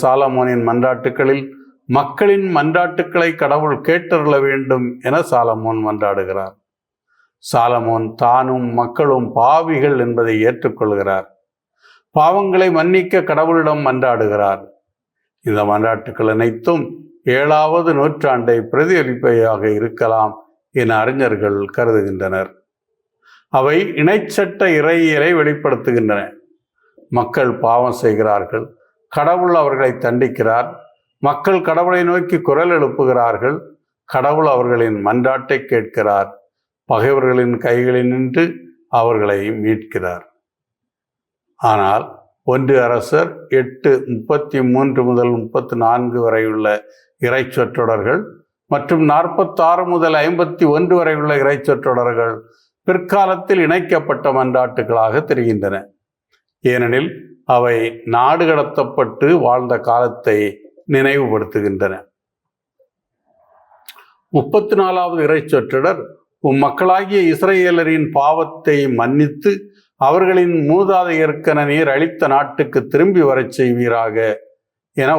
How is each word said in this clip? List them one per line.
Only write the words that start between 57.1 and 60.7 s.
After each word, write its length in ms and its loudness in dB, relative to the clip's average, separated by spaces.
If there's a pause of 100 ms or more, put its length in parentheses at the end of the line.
அவை 320 2 (280)
நாடு 400 2
கடத்தப்பட்டு 840 -2 (120)
வாழ்ந்த 400 0
காலத்தை 580 0 (500)